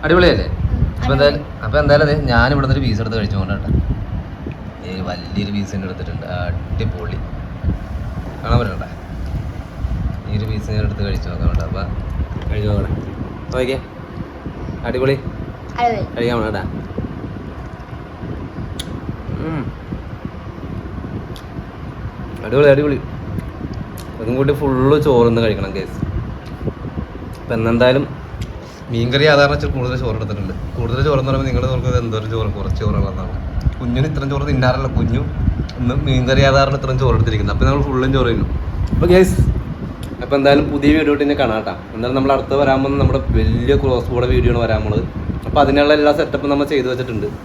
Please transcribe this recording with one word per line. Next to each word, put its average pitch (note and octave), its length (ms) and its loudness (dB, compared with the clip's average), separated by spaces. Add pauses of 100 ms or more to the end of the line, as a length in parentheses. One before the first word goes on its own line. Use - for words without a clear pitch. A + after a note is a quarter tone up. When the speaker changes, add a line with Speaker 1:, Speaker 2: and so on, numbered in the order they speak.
Speaker 1:
അടിപൊളിയല്ലേ? C#3 440 6
Speaker 2:
ഉം, - 360 0 (160)
Speaker 1:
അപ്പം C3+ 140 2
എന്തായാലും, D3 260 4 (240)
അപ്പം A2+ 160 0
എന്തായാലും D3 260 6
അതെ D3 80 4 (160)
ഞാൻ A#2+ 220 6
ഇവിടെ C#3 120 2
നിന്ന് C3+ 120 2
ഒരു C3+ 80 0
പീസ് G#2+ 180 0
എടുത്ത് A2 160 -2
കഴിച്ചു G2 200 -2
പോകണം G2 240 -2
കേട്ടോ. - 60 -4 (1160)
ഈ F#2+ 220 -6
വലിയൊരു F2+ 460 -4
പീസ് G2 180 -4
തന്നെ F#2+ 160 -4
എടുത്തിട്ടുണ്ട്. - 360 -8 (120)
അടിപൊളി. - 800 -4 (1300)
കാണാൻ A#2+ 180 2
പറ്റണ്ട? G2 240 -4 (1400)
ഈ G2+ 80 -2
ഒരു G#2 140 -2
പീസ് G#2+ 240 -4
ഞാൻ G#2 120 0
എടുത്ത് - 200 -4
കഴിച്ചു G2 240 -4
നോക്കാം E2+ 200 -2
കേട്ടോ. - 180 0
അപ്പം - 160 -2 (640)
കഴിച്ചു G#2+ 200 0
നോക്കണേ. G2 200 0 (640)
നോക്കിയേ, B2+ 240 0 (1080)
അടിപൊളി. C3 280 2 (680)
Speaker 2:
അടിപൊളി. A3+ 200 0 (140)
Speaker 1:
കഴിക്കാൻ A#2+ 240 0
വേണം G#2+ 160 -2
കേട്ടോ. F#2 80 -4 (2750)
ഉം. D#3+ 160 -4 (2750)
അടിപൊളി, C#3 260 6
അടിപൊളി. C#3+ 260 2 (1200)
അതും A2+ 180 -2
കൂട്ടി C#3 220 4
ഫുള്ള് C3+ 360 4 (100)
ചോറിന്ന് A#2 380 6
കഴിക്കണം G2 320 0
കേസ്. F#2+ 220 -6 (1400)
അപ്പം - 160 -6
എന്നെന്തായാലും A#2+ 460 4 (880)
മീൻകറി B2+ 360 2
സാധാരണ C#3+ 280 6
ഇച്ചിരി C#3+ 180 -2
കൂടുതൽ B2+ 260 -2
ചോറ് G#2+ 180 -2
എടുത്തിട്ടുണ്ട്. G2 340 -4 (240)
കൂടുതൽ A#2 300 0
ചോറെന്ന് C3+ 240 4
പറയുമ്പോൾ C3+ 180 2
നിങ്ങൾ B2 220 2
നോക്കുന്നത് B2+ 320 0
എന്തോരം A2 300 -2
ചോറ്, A2 240 0
കുറച്ച് G2+ 260 -2
ചോറുള്ളതാണ്. G2 520 0 (440)
കുഞ്ഞിന് B2+ 320 0
ഇത്രയും C#3 220 -2
ചോറ് C#3 160 0
തിന്നാറില്ല. C3 480 2
കുഞ്ഞു A#2 240 2 (600)
ഇന്ന് B2 140 0 (120)
മീൻകറി C3 400 4
സാധാരണ C#3 320 4
ഇത്രയും C3 240 -2
ചോറ് A#2+ 140 4
എടുത്തിരിക്കുന്നത്. G#2 380 2
അപ്പം C3 140 4
നമ്മൾ C#3 200 2
ഫുള്ളും C3 260 2
ചോറ് A#2+ 180 4
തിന്നും. - 160 0 (460)
അപ്പോൾ - 180 4
ഗൈസ്, F#3 240 8 (840)
അപ്പോൾ C#3 160 0
എന്തായാലും C#3+ 340 6
പുതിയ C#3+ 240 4
വീഡിയോ D3 160 4
ആയിട്ട് C#3+ 160 2
ഇനി C#3 140 2
കാണാം A2 140 2
കേട്ടോ. G2+ 160 -4 (200)
എന്തായാലും B2 260 -2
നമ്മൾ C3+ 180 4
അടുത്ത് C3+ 240 -2
വരാൻ C3+ 220 4
പോകുന്നത് C3+ 200 2
നമ്മുടെ C3 180 4 (180)
വലിയ A#2 360 4 (100)
ക്രോസ് B2 260 2
ബോർഡ് B2 240 0
വീഡിയോ B2 200 4
ആണ് A#2+ 100 2
വരാൻ A2 200 2
പോകുന്നത്. G2+ 200 0 (420)
അപ്പോൾ D3 180 4
അതിനുള്ള C#3+ 340 6
എല്ലാ D3 200 6
സെറ്റപ്പും C#3+ 360 -2
നമ്മൾ C#3+ 180 0
ചെയ്ത് B2+ 180 2
വെച്ചിട്ടുണ്ട്. A#2+ 360 -2 (180)